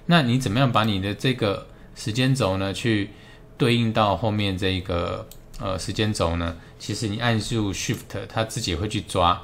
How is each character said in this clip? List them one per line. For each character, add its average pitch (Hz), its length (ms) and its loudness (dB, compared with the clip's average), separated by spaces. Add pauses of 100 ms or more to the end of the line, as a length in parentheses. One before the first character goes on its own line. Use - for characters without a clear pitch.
那 170 160 6
你 123 180 2
怎 135 100 0
么 110 100 0
样 131 120 4
把 110 140 4
你 98 160 0
的 101 120 -2
这 127 200 0
个 104 340 -2 (260)
时 - 200 -6
间 127 200 4
轴 101 220 2
呢， 95 180 -2
去 107 360 0 (480)
对 120 180 4
应 117 160 2
到 107 240 4
后 104 160 0
面 101 260 0
这 95 220 0
个， 90 480 -4 (320)
呃， 95 180 -4
时 98 140 -6
间 107 220 0
轴 85 240 0
呢？ 85 180 -4 (220)
其 - 180 -8
实 113 120 -4
你 104 120 -4
按 120 200 2
住 104 320 -2
Shift， - 560 -6
它 110 160 -2
自 - 160 -6
己 95 140 -2
会 98 160 -2
去 107 120 -4
抓 87 420 2